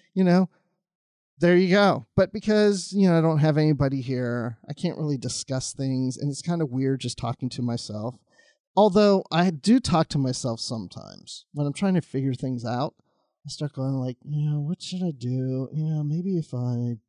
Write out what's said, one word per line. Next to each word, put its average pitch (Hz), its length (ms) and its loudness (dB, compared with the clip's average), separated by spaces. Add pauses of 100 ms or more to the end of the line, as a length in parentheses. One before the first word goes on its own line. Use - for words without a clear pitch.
(160)
You 185 80 2
know, 180 260 4 (880)
there 175 180 6
you 185 140 4
go. 190 460 4
But 190 180 2
because, 208 580 2
you 190 160 4
know, 170 80 6
I 165 60 6
don't 160 160 4
have 151 220 4
anybody 139 420 2
here, 120 560 -4 (100)
I 156 60 -10
can't - 240 -4
really 147 220 -2
discuss - 540 -8
things, 131 440 -2
and 143 140 -4
it's 131 100 -10
kinda 170 240 -2
weird 131 360 -2
just 123 180 -8
talking 123 300 -6
to 123 120 -8
myself. 117 540 -6 (600)
Although 202 560 4
I 175 200 2
do 208 280 2
talk 165 300 2
to - 80 -4
myself 127 420 -2
sometimes - 920 -12
when 147 140 -2
I'm 139 60 -4
trying 196 200 0
to 170 80 2
figure 135 320 -4
things 123 320 -6
out. 123 300 -4 (500)
I 147 40 -14
start 147 220 -8
going 135 220 -4
like, 127 320 -4
you 147 160 -4
know, 147 180 -2
"What 151 220 -6
should 180 200 -8
I 175 100 -2
do? 131 600 -4
You 156 140 -4
know, 156 180 -2
maybe 175 340 -2
if 160 160 -6
I 120 440 -2 (120)